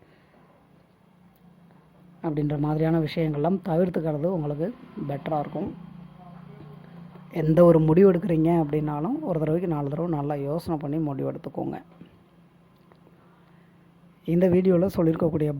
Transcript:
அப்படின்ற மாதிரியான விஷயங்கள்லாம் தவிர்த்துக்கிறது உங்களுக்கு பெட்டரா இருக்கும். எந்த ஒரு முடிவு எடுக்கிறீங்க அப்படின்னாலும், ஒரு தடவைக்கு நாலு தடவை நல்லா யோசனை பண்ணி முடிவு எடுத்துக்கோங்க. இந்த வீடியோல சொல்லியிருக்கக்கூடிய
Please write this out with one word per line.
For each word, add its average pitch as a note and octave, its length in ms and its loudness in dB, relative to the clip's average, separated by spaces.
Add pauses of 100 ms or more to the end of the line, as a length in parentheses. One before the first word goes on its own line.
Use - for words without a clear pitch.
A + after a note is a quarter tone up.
(2250)
அப்படின்ற D3 300 -2 (100)
மாதிரியான D#3+ 400 2
விஷயங்கள்லாம் D#3+ 640 0
தவிர்த்துக்கிறது E3 680 0
உங்களுக்கு D3 320 -4 (420)
பெட்டரா D3 340 -4
இருக்கும். - 260 -8 (1700)
எந்த D#3+ 280 4
ஒரு D#3+ 100 8 (100)
முடிவு F#3+ 220 8
எடுக்கிறீங்க E3+ 400 2 (120)
அப்படின்னாலும், D3+ 540 -4 (120)
ஒரு E3 120 -2
தடவைக்கு E3 340 0
நாலு C#3+ 180 -4
தடவை E3 260 -4
நல்லா C#3+ 160 -4 (140)
யோசனை E3 340 -4
பண்ணி D3 160 -4 (100)
முடிவு C3+ 240 -4
எடுத்துக்கோங்க. - 460 -10 (2500)
இந்த F3 280 4
வீடியோல F#3 420 4
சொல்லியிருக்கக்கூடிய D#3+ 640 0